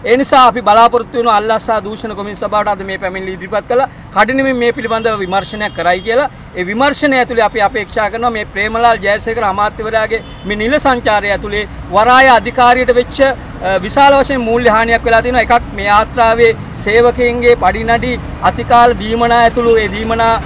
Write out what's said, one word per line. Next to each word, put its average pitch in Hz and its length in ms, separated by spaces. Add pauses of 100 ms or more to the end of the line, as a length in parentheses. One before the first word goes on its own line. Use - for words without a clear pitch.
ඒ 226 160
නිසා 269 280
අපි 240 160
බලාපොරොත්තු 226 560
වෙනවා 233 180
අල්ලස් 214 280
සහ 214 200
දූෂණ 214 320
කොමිස් 202 240
සභාවට 208 300
අද 196 140
මේ 190 140
පැමිණිලි 190 360
ඉදිරිපත් 185 340
කළා. 247 200 (240)
කඩිනමින් 254 440
මේ 240 160
පිළිබඳව 226 480
විමර්ශනයක් 196 540
කරයි 180 280
කියලා. 226 280 (220)
ඒ 180 140
විමර්ශනය 269 520
ඇතුළේ 226 280
අපි 214 160
අපේක්ෂා 202 480
කරනවා 233 220
මේ 214 140
ප්‍රේමලාල් 220 540
ජයසේකර 214 440
අමාත්‍යවරයාගේ 214 800 (220)
මේ 208 120
නිල 226 220
සංචාරය 214 540
ඇතුළේ 208 320 (240)
වරාය 247 420
අධිකාරියට 240 680
වෙච්ච, 247 240
අ, 269 140 (460)
විශාල 277 340
වශයෙන් 269 280
මූල්‍ය 233 280
හානියක් 226 340
වෙලා 226 180
තියෙනවා. 247 220
එකක් 233 280
මේ 202 160
යාත්‍රාවේ 226 640 (300)
සේවකයින්ගේ 240 720
පඩිනඩි 226 560 (280)
අතිකාල 240 540
දීමනා 233 460
ඇතුළු 233 360
ඒ 214 140
දීමනා 226 440 (120)